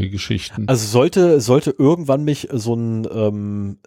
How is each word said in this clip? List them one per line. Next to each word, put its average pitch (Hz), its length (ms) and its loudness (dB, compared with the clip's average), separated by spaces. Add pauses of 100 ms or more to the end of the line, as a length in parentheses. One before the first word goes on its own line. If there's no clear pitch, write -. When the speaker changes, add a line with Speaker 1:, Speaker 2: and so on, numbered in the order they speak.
Speaker 1:
Äh, 95 40 -6
Speaker 2:
Geschichten. 101 580 -6
Speaker 1:
also 117 200 0
sollte, 151 540 4
sollte 127 360 2
irgendwann 143 460 2
mich 147 280 -4
so 117 240 -2
ein, 113 360 -4
ähm, 104 760 -4